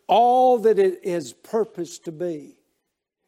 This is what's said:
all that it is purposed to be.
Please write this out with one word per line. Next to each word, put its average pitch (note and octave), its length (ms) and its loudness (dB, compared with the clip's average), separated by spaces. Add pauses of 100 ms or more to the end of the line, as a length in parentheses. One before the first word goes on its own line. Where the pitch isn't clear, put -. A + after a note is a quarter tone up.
all B3 500 4
that G#3 200 2
it F#3+ 260 0
is E3 280 -6
purposed - 760 -8
to E3+ 60 -12
be. D#3 440 -10 (720)